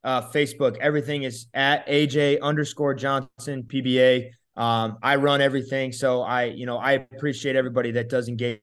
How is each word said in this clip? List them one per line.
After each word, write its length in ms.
uh, 200
Facebook, 560
everything 440
is 300
at 340
A 180
J 340
underscore 560
Johnson 680
P 160
B 220
A. 320
Um, 440
I 140
run 240
everything. 540
So 280
I, 240
you 200
know, 120
I 160
appreciate 640
everybody 360
that 180
does 180
engage 360